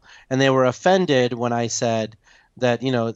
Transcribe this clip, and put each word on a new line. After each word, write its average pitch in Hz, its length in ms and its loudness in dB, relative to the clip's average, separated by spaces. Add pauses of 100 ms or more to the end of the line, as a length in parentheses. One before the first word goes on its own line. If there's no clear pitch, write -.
(300)
And 131 120 0
they 135 80 4
were 131 160 2
offended 143 640 2
when 120 220 -4
I 117 140 -2
said, 113 500 -4 (400)
that, 120 240 0
you 131 100 -2
know, 117 240 -2